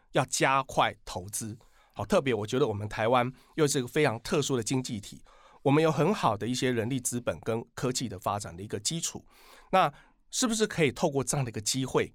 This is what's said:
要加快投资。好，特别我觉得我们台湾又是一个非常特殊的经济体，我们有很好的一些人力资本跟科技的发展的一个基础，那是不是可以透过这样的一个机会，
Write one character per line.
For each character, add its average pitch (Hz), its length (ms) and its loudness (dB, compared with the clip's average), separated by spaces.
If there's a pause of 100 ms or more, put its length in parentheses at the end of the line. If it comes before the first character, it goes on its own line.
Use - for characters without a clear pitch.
(120)
要 139 140 2
加 135 380 2
快 117 300 2 (120)
投 92 240 -10
资。 110 280 -8 (360)
好， 101 120 -6
特 185 160 2
别 135 120 0
我 104 120 -2
觉 120 140 -2
得 143 80 4
我 107 60 -2
们 104 160 -6
台 110 180 -2
湾 123 240 4 (240)
又 156 100 4
是 143 140 0
一 - 20 -2
个 123 60 -4
非 151 160 2
常 113 160 0
特 156 220 0
殊 131 160 0
的 117 40 0
经 131 220 -2
济 120 160 -6
体， - 240 -16 (380)
我 135 100 4
们 151 100 6
有 160 80 4
很 156 240 2
好 120 220 0
的 104 100 -6
一 123 80 -2
些 127 180 0
人 113 180 0
力 135 100 -2
资 123 220 -4
本 90 180 -4
跟 113 340 -4
科 - 160 -2
技 123 200 -4
的 95 100 -10
发 101 180 -2
展 87 180 -10
的 90 60 -12
一 107 60 -12
个 107 100 -8
基 160 220 -4
础， - 260 -8 (460)
那 175 200 4 (380)
是 - 160 0
不 233 80 0
是 214 140 0
可 170 160 2
以 127 80 4
透 - 180 0
过 139 140 0
这 147 140 -2
样 135 80 0
的 120 40 -6
一 107 40 -14
个 110 80 -6
机 131 240 -2
会， 123 300 0